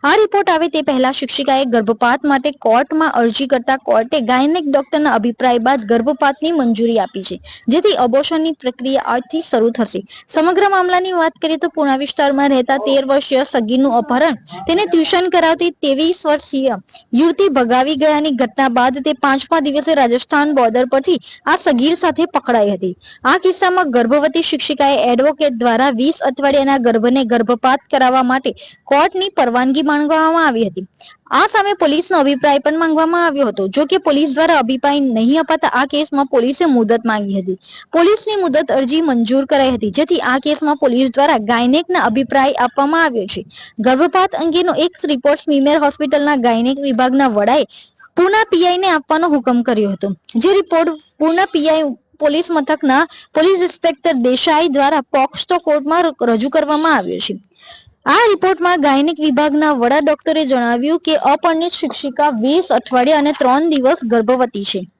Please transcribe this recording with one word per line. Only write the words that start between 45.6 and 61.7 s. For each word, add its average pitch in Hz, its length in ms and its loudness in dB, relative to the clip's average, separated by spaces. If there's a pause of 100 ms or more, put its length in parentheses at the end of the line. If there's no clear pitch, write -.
હોસ્પિટલના 294 640 0
ગાયનેક 240 460 0
વિભાગના 254 440 2
વડાએ 226 340 2 (480)
પૂના 403 380 2
પીઆઈને 359 400 2
આપવાનો 320 440 0
હુકમ 247 280 0
કર્યો 214 320 0
હતો. 202 140 -6 (280)
જે 349 180 2
રિપોર્ટ 330 540 0 (100)
પૂના 339 300 0
પીઆઈ 311 420 0 (280)
પોલીસ 302 320 0
મથકના 294 520 0 (300)
પોલીસ 349 300 2
ઇન્સ્પેક્ટર 330 580 -2
દેસાઈ 302 500 2
દ્વારા 277 400 0
પોક્સો 277 500 -2
કોર્ટમાં 302 420 0
ર-, 330 140 -2 (140)
રજૂ 233 200 -2
કરવામાં 302 460 0
આવ્યો 185 240 -4
છે. 190 160 -6 (680)
આ 466 200 2
રિપોર્ટમાં 359 600 0
ગાયનેક 285 400 0
વિભાગના 302 500 2
વડા 254 260 2
ડોક્ટરે 311 440 0
જણાવ્યું 254 540 0
કે 311 160 0 (120)
અપરિણિત 330 520 0